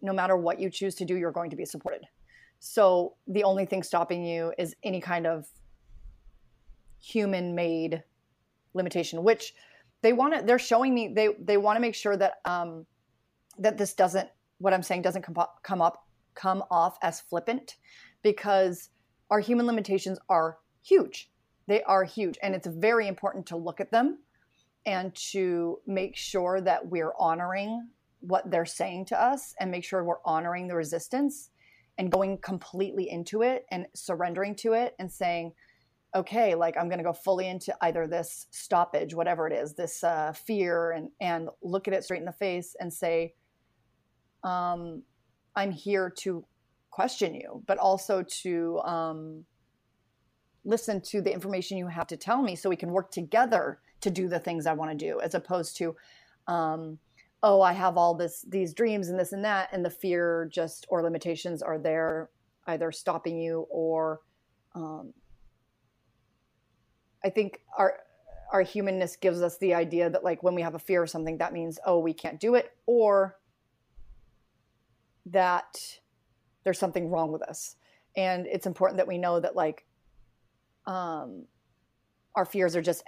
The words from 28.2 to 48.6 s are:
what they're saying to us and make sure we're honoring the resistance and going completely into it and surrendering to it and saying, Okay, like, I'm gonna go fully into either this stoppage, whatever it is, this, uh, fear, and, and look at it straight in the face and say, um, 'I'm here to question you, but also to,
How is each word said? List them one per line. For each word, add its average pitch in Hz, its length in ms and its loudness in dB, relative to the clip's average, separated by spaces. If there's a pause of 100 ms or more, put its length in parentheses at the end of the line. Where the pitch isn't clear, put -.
what 185 280 0
they're 170 160 2
saying 180 400 -6
to - 160 0
us 269 380 0
and 190 120 -4
make 175 140 -6
sure 185 180 -2
we're 170 220 -2
honoring 175 420 -2
the 175 80 -4
resistance 165 760 -2 (460)
and 185 140 0
going 190 260 2
completely 190 720 -4
into 175 340 -4
it 262 280 0
and 180 220 -6
surrendering 180 640 -4
to 226 180 0
it 240 260 0
and 185 120 -10
saying, 170 420 -4 (600)
Okay, 196 400 2
like, 165 200 2
I'm 170 140 -2
gonna 170 140 -4
go 170 100 0
fully 185 340 0
into 185 340 -6
either 165 260 0
this 165 420 -6
stoppage, 165 640 0
whatever 165 320 0
it 160 80 -2
is, 147 220 -4
this, 170 280 -6
uh, 160 300 0
fear, 175 580 0
and, 156 200 -8 (100)
and 170 280 -2 (120)
look 190 260 -4
at 196 60 0
it 190 100 0
straight 180 180 -6
in 165 40 -8
the 175 60 -8
face 180 480 -4
and 175 120 -8
say, 165 440 -2 (1080)
um, 175 600 -4 (520)
'I'm 202 140 0
here 190 400 -2 (120)
to 180 260 -6 (420)
question 202 460 0
you, - 320 -14
but 196 100 2
also 190 460 2
to, 170 560 -4